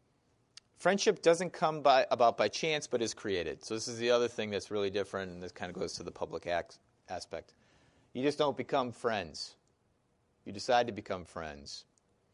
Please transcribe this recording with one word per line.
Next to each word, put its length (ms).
friendship 460
doesn't 280
come 300
by, 300
about 260
by 120
chance, 360
but 160
is 140
created. 480
So 100
this 140
is 100
the 140
other 160
thing 240
that's 180
really 220
different, 400
and 100
this 100
kinda 220
goes 200
to 100
the 80
public 340
ac-, 320
aspect. 440
You 80
just 160
don't 180
become 360
friends. 640
You 60
decide 340
to 80
become 320
friends. 600